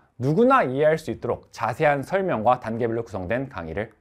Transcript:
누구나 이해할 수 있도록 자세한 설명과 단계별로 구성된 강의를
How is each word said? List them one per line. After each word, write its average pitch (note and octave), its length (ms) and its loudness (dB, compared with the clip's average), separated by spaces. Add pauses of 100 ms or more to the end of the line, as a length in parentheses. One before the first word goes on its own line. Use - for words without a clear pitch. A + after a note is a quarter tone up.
(200)
누구나 A3+ 440 4
이해할 D3+ 360 2
수 - 100 -10
있도록 A#2 420 -6
자세한 C#3 520 0
설명과 B2+ 560 2
단계별로 A2+ 440 -2
구성된 G2+ 460 -6
강의를 F2+ 520 -8